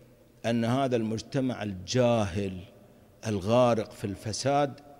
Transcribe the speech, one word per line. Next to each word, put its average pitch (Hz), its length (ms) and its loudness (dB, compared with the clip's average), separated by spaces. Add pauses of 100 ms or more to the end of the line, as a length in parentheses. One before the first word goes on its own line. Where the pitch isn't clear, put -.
(460)
أن 117 180 0
هذا 123 320 2
المجتمع 113 680 -2
الجاهل 101 960 0 (680)
الغارق 110 680 2
في - 120 -10
الفساد، 123 760 -2 (200)